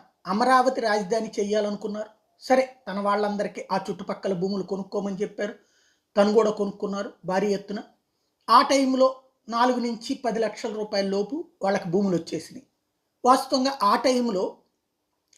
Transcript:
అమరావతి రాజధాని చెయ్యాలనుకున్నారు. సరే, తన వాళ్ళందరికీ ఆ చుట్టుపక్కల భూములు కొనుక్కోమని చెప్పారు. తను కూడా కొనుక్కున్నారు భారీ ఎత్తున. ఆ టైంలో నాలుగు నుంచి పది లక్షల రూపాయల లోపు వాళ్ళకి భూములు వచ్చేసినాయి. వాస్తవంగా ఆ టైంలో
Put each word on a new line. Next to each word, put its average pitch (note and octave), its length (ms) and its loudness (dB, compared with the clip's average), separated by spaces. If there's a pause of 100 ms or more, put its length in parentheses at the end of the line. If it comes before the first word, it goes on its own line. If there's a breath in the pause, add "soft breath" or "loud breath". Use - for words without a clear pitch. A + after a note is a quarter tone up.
(260)
అమరావతి B3 540 2
రాజధాని G#3+ 500 0 (100)
చెయ్యాలనుకున్నారు. G#3 720 -4 (300)
సరే, C4 360 0 (140)
తన G3 100 -6
వాళ్ళందరికీ G3+ 720 -2
ఆ A3 180 -2
చుట్టుపక్కల G3 420 -6
భూములు F#3+ 300 -2
కొనుక్కోమని G3 540 -6
చెప్పారు. G#3 380 -6 (600)
తను G#3 160 6
కూడా G#3+ 180 6
కొనుక్కున్నారు G3+ 640 -6 (120)
భారీ F#3+ 300 0
ఎత్తున. G3+ 280 -8 (680)
ఆ B3 120 10
టైంలో C4 540 4 (320)
నాలుగు A#3+ 300 2
నుంచి A#3+ 360 -6
పది A3+ 240 -4
లక్షల A3 340 -4
రూపాయల G#3 360 -4
లోపు G3+ 400 -4 (140)
వాళ్ళకి F#3+ 260 0
భూములు F#3+ 280 2
వచ్చేసినాయి. - 500 -8 (580)
వాస్తవంగా C4 580 2
ఆ G3+ 140 4
టైంలో A#3+ 600 0 (800)